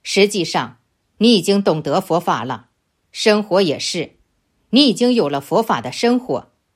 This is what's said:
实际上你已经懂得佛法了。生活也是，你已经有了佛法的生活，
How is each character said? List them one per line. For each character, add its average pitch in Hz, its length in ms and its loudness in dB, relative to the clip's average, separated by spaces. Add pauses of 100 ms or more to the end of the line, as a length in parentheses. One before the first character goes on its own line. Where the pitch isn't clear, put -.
实 202 240 2
际 196 180 -2
上 131 320 -6 (400)
你 233 160 4
已 185 80 4
经 196 200 2
懂 160 200 0
得 151 180 0
佛 170 200 -2
法 147 260 -2
了。 127 240 -10 (420)
生 214 320 2
活 196 180 2
也 143 160 0
是， - 400 -8 (520)
你 277 180 4
已 214 60 2
经 240 200 0
有 190 140 0
了 139 140 -4
佛 202 200 -2
法 175 200 -2
的 123 100 -10
生 240 260 0
活， 151 340 -8 (240)